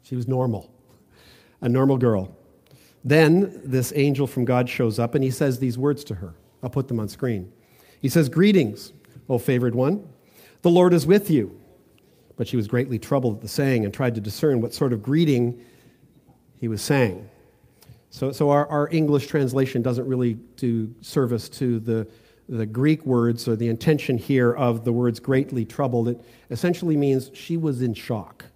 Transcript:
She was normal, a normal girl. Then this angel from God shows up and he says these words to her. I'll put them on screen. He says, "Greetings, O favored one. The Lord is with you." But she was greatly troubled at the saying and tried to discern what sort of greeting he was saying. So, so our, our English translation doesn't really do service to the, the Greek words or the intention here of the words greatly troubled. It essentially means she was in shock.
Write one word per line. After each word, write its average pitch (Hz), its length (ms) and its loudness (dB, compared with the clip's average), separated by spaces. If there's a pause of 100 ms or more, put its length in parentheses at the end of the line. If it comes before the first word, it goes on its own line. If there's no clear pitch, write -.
She - 140 -10
was 120 120 -4
normal, 127 420 -2 (880)
a 127 80 -2
normal 131 280 2
girl. 110 400 0 (680)
Then 160 600 4
this 131 300 -2
angel 143 320 2
from 127 180 -2
God 123 240 2
shows 113 300 -2
up 117 160 -2
and 139 80 2
he 131 80 0
says 127 280 -2
these 123 200 -2
words 143 260 -2
to 107 120 -10
her. 85 180 -14 (280)
I'll 123 80 -8
put 135 180 -4
them 117 100 -4
on 107 100 -4
screen. 104 440 -6 (480)
He 139 80 -2
says, 151 200 2
"Greetings, 165 640 2 (360)
O 127 100 0
favored 123 360 0
one. 156 320 0 (560)
The 175 80 4
Lord 180 220 6
is 151 140 4
with 202 240 4
you." 117 280 2 (760)
But 113 120 -4
she - 80 -2
was 107 100 0
greatly 123 320 -2
troubled 123 380 0
at - 60 -14
the 110 60 -12
saying 135 360 0
and 98 100 -4
tried 123 220 -2
to 107 40 -6
discern 117 400 0
what 113 140 -4
sort 135 180 0
of 104 100 -4
greeting 131 600 0 (1040)
he 117 40 -4
was 107 120 -4
saying. 117 480 0 (800)
So, 131 240 -6
so 147 160 0
our, 147 200 4
our 147 220 -2
English 151 360 2
translation 131 560 0
doesn't 123 240 -2
really 123 260 -2 (240)
do 117 460 -4
service 120 480 -2
to 120 280 -2
the, 113 300 -4 (400)
the 113 160 -6
Greek 135 400 0
words 120 420 0
or 117 80 0
the 117 140 -2
intention 131 480 0
here 123 360 2
of 117 320 0
the 123 60 0
words 120 300 0
greatly 135 460 -2
troubled. 120 420 -2
It 120 160 -6 (260)
essentially 165 460 -2
means 135 380 0
she - 240 -6
was 143 240 -2
in 120 100 0
shock. - 640 -8